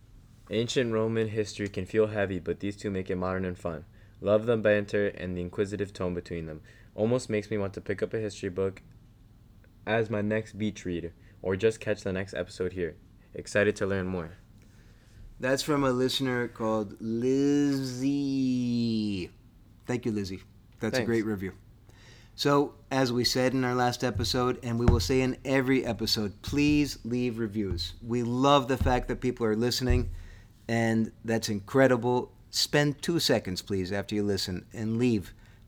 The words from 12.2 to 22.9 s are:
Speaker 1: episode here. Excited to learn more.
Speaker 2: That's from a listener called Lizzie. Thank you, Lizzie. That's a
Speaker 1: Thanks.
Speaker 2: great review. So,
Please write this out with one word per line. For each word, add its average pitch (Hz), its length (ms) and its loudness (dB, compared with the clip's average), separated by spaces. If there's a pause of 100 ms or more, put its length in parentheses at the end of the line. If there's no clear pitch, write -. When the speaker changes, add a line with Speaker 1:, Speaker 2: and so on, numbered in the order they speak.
Speaker 1:
episode 90 380 -4
here. 87 240 -4 (380)
Excited 104 420 2
to 107 100 -2
learn 95 200 -2
more. 87 260 -6 (1080)
Speaker 2:
That's 131 240 0
from 143 220 2
a 131 80 4
listener 123 560 0
called 110 520 -2
Lizzie. 127 2250 0 (560)
Thank 123 200 -2
you, 117 60 0
Lizzie. 98 280 -4 (400)
That's 110 140 -2
a - 40 2
Speaker 1:
Thanks. 113 80 0
Speaker 2:
great 113 200 2
review. 95 260 -4 (800)
So, 143 400 2 (160)